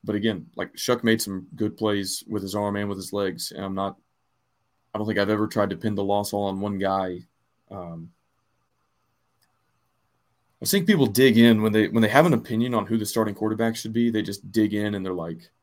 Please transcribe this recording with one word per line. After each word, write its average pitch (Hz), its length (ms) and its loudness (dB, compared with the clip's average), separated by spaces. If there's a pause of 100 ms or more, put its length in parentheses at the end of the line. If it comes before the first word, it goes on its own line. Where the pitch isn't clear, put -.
But 104 140 -2
again, 101 380 -2
like, - 200 -8
Shough - 280 -2
made 113 200 4
some 95 340 -8
good 107 220 -4
plays 101 480 -2
with 104 160 -6
his 98 120 -8
arm 104 220 -2
and 101 140 -4
with 98 80 -6
his 95 160 -12
legs. 95 380 -4
And 95 120 -10
I'm 95 100 -6
not, 95 240 -6 (920)
I 107 60 -6
don't 107 80 -4
think 104 120 0
I've 101 120 2
ever 107 160 2
tried 104 240 0
to 98 80 -6
pin 104 160 -4
the 98 100 -2
loss 101 300 0
all 101 140 -2
on 95 120 -4
one 101 160 -4
guy. 95 440 -2 (500)
Um, 85 420 -14 (2500)
I - 40 -6
think - 200 2
people 160 200 6
dig 113 300 4
in 113 260 8
when 107 100 2
they, 110 160 4
when 113 140 2
they 107 60 4
have 139 180 6
an 170 60 4
opinion 120 420 -2
on 104 120 0
who 117 100 -2
the 107 100 -2
starting 107 280 0
quarterback 110 420 -2
should 113 160 -10
be, 117 180 2
they 110 120 -2
just 101 280 -10
dig 104 220 2
in 104 220 -2
and 95 100 -6
they're 92 80 -4
like 85 380 -10 (120)